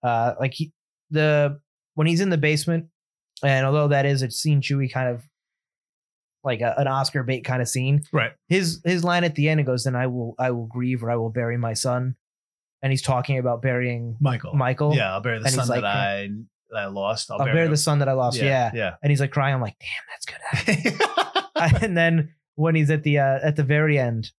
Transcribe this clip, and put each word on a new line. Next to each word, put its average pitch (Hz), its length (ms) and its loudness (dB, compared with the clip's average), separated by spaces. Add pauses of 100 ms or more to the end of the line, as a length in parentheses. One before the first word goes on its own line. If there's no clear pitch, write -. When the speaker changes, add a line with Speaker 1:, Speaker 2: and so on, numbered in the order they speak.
Speaker 1:
Uh, 117 380 0
like, 131 140 -2
he, 156 180 -8 (400)
the, 147 480 2 (340)
when 151 140 2
he's 170 140 2
in 196 80 2
the 170 80 2
basement, 156 500 0 (560)
and 135 220 2
although 147 240 2
that 139 160 4
is 139 180 2
a 120 80 -4
scene 147 300 0
Chewie 139 300 -2
kind 127 180 -2
of, 120 140 -6 (1200)
like, 120 180 -2
a, 120 160 0
an 139 100 2
Oscar 135 360 -2
bait 123 200 -2
kind 127 180 -2
of 117 60 -2
scene. 135 440 2
Speaker 2:
Right. 117 200 0 (160)
Speaker 1:
His, 170 380 0
his 175 180 2
line 175 200 2
at 160 120 0
the 147 140 2
end, 156 100 2
it 147 60 2
goes, 123 180 -2
"Then 127 120 -2
I 127 120 0
will, 123 320 -6
I 127 120 0
will 117 160 -4
grieve 123 360 -4
or 117 80 -2
I 120 40 0
will 113 160 -2
bury 117 260 -2
my 117 160 -2
son." 127 420 -2 (680)
And 135 100 0
he's 131 100 0
talking 131 380 0
about 120 240 -2
burying 123 560 -2
Speaker 2:
Michael. 131 360 0
Speaker 1:
Michael. 139 400 0
Speaker 2:
Yeah, 101 180 0
"I'll 101 80 -4
bury 117 180 -2
the 110 60 -6
Speaker 1:
And 131 100 2
he's - 0 -
Speaker 2:
son 123 120 0
Speaker 1:
like, 123 140 0
Speaker 2:
that 101 140 0
I, 101 340 -2 (420)
that 113 80 -6
I 101 80 -4
lost. 101 440 -4
I'll 104 80 -6
Speaker 1:
"I'll 139 60 2
Speaker 2:
bury 131 120 0
Speaker 1:
bury 165 80 4
Speaker 2:
him." 156 60 0
Speaker 1:
the 151 60 2
son 147 220 2
that 135 100 2
I 135 40 2
lost." 127 240 0
Speaker 2:
Yeah, 131 80 0
Speaker 1:
Yeah. 127 280 2
Speaker 2:
yeah. 104 300 -4
Speaker 1:
And 147 80 2
he's, 139 80 4
like, 139 120 0
crying. 139 240 0
I'm 127 60 -2
like, 107 180 -6
"Damn, - 320 -12
that's - 140 -16
good - 680 -2
acting." - 140 -10
Speaker 2:
<laughs> - 60 -4 (680)
Speaker 1:
And 208 140 -2
then 165 380 2 (220)
when 160 200 2
he's 156 160 4
at 151 120 0
the, 147 160 2
uh, 135 220 2
at 147 140 0
the 151 80 0
very 151 340 2
end 117 420 -2